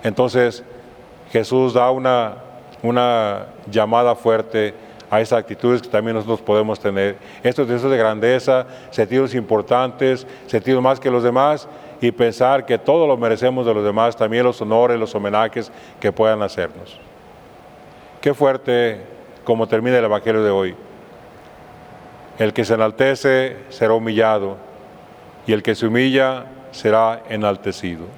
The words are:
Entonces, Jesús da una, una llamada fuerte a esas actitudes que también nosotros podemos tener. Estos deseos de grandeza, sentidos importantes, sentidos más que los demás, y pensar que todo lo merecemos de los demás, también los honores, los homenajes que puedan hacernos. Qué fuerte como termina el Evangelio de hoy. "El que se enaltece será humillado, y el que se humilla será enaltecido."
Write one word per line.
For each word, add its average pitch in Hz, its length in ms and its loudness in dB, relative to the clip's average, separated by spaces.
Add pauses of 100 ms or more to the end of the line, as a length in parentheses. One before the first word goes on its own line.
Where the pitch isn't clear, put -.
Entonces, 120 600 0 (680)
Jesús 123 420 0
da 123 160 4
una, 123 460 0 (480)
una 117 640 0 (240)
llamada 113 420 2
fuerte 110 600 0 (360)
a 110 120 2
esas 117 180 0
actitudes 120 420 -2
que - 80 -18
también 113 260 -2
nosotros 110 260 -4
podemos 107 380 0
tener. 98 360 -2 (280)
Estos 123 240 0
deseos 123 240 0
de 135 60 2
grandeza, 120 720 2 (240)
sentidos 120 420 0
importantes, 123 920 0 (200)
sentidos 127 340 0
más 131 180 2
que 135 100 -2
los 123 140 0
demás, 135 440 2 (340)
y 120 100 2
pensar 123 540 2
que 117 120 0
todo 156 300 2
lo 135 80 2
merecemos 120 500 0
de 113 80 2
los 104 120 0
demás, 110 300 0
también 117 280 0
los 123 180 0
honores, 117 380 2
los 110 160 -6
homenajes 107 560 -2 (280)
que 104 120 0
puedan 110 300 2
hacernos. 92 580 -8 (1200)
Qué 143 120 0
fuerte 123 680 0 (420)
como 113 240 0
termina 123 300 2
el 113 80 2
Evangelio 110 360 0
de 104 80 2
hoy. 95 260 0 (1600)
"El 107 140 0
que 120 100 -2
se 107 100 0
enaltece 131 840 0 (120)
será 110 240 0
humillado, 110 640 0 (880)
y 123 60 0
el 104 100 2
que 110 140 0
se 117 100 -4
humilla 131 600 0 (260)
será 113 580 0
enaltecido." 98 760 -4 (120)